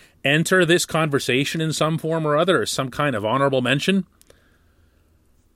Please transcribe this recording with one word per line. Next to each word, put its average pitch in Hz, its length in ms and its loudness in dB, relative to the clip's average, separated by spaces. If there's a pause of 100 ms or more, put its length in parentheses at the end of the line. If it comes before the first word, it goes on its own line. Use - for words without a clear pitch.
(260)
enter 165 400 2
this 170 200 2
conversation 147 760 -2
in 160 100 -2
some 160 260 -2
form 160 300 -4
or 147 80 2
other 165 260 2
as 101 80 -4
some 135 220 -6
kind 143 240 -2
of 101 80 -4
honorable 131 380 2
mention. 147 440 0 (1500)